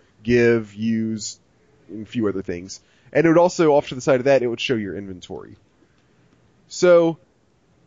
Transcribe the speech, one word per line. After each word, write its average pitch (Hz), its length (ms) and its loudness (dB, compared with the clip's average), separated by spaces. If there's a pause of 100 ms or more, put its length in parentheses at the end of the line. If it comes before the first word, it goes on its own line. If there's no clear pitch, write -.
(220)
give, 117 520 2
use, 110 680 -6 (480)
and 104 180 -16
a - 40 -20
few 110 180 -2
other 95 140 -6
things. 90 380 -10 (320)
And 147 120 2
it 165 60 4
would 160 80 4
also, 170 340 2
off 147 160 2
to - 60 -14
the 127 80 -12
side 135 180 0
of 120 40 -4
that, 135 180 2
it 123 60 -2
would 117 120 -8
show - 140 -2
your 98 220 -6
inventory. 92 600 -16 (1120)
So, 170 500 2 (680)